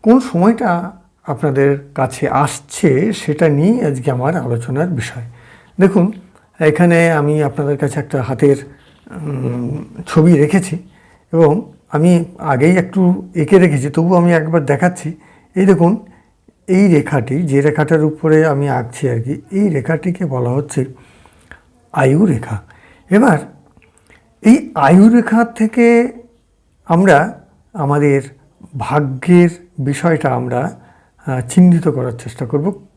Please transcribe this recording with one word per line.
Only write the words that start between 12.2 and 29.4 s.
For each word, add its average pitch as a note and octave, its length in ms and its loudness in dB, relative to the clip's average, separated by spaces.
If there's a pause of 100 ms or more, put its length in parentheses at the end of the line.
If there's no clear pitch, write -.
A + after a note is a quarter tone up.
আগেই D#3 380 2
একটু F#3 580 0
এঁকে F3 240 2
রেখেছি, D3 320 2
তবু E3 240 0
আমি F3 180 2
একবার D#3+ 340 0
দেখাচ্ছি। D#3+ 540 -4 (340)
এই F#3+ 120 2
দেখুন, F3+ 400 2 (600)
এই F#3 280 4
রেখাটি, C#3+ 480 -2
যে C#3 180 0
রেখাটার D3+ 440 0
উপরে D#3 420 2
আমি C#3+ 220 -2
আঁকছি B2+ 420 -4
আর A#2 100 -4
কি, C3 200 -8 (100)
এই G3 180 0
রেখাটিকে E3 580 -4
বলা B2 240 -4
হচ্ছে C#3 340 -4 (1080)
আয়ু C#3 340 2
রেখা। A2+ 360 -6 (480)
এবার G3+ 280 4 (1040)
এই C4+ 320 2
আয়ু E3+ 340 4
রেখা A#3 360 2
থেকে A#3 680 0 (720)
আমরা F3 600 2 (280)
আমাদের C#3+ 500 0 (540)
ভাগ্যের D3+ 760 2 (280)